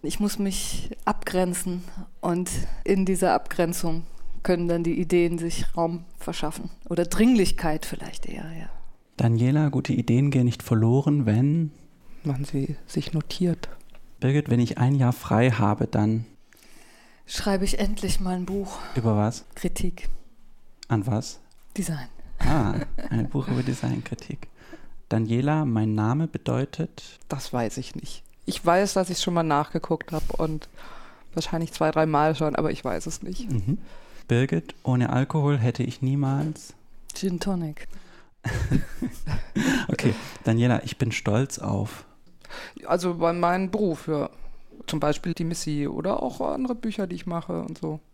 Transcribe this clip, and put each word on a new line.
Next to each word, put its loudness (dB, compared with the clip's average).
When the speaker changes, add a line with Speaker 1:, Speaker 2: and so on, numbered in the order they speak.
Speaker 1:
Ich -4
muss 0
mich -2
abgrenzen 0
und 0
in 4
dieser 4
Abgrenzung 0
können 2
dann 2
die 2
Ideen 4
sich 0
Raum 0
verschaffen. -6
Oder 2
Dringlichkeit 4
vielleicht -6
eher, -6
ja. -6
Speaker 2:
Daniela, 4
gute 0
Ideen 4
gehen 4
nicht 0
verloren, 4
wenn 4
Speaker 3:
man -2
sie -4
sich -4
notiert. -2
Speaker 2:
Birgit, 2
wenn 6
ich 0
ein 4
Jahr 4
frei 4
habe, 2
dann 2
Speaker 1:
schreibe 0
ich 4
endlich 2
mal 0
ein -4
Buch. -4
Speaker 2:
Über 2
was? 0
Speaker 1:
Kritik. 0
Speaker 2:
An 2
was? -2
Speaker 1:
Design. -4
Speaker 2:
Ah, 6
ein 0
Buch -2
über 2
Designkritik. -4
Daniela, 2
mein 2
Name 2
bedeutet? -4
Speaker 3:
Das -6
weiß -2
ich -10
nicht. -10
Ich -6
weiß, 4
dass 2
ich's -2
schon 0
mal 4
nachgeguckt 0
hab 0
und -2
wahrscheinlich -2
zwei, 2
drei 4
Mal 4
schon, 0
aber 0
ich -6
weiß -4
es -8
nicht. -6
Speaker 2:
Mhm. 0
Birgit, 0
ohne 2
Alkohol 2
hätte 0
ich -6
niemals -2
Speaker 1:
Gin -2
Tonic. -4
Speaker 2:
<laughs> 0
Okay, 2
Daniela, 4
ich -8
bin 0
stolz 0
auf -4
Speaker 3:
Also 0
bei 2
meinem 2
Beruf, 0
ja. -2
Zum -2
Beispiel 0
die -4
Missy -2
oder -2
auch -4
andere -2
Bücher, -4
die -8
ich -10
mache -4
und -10
so. -6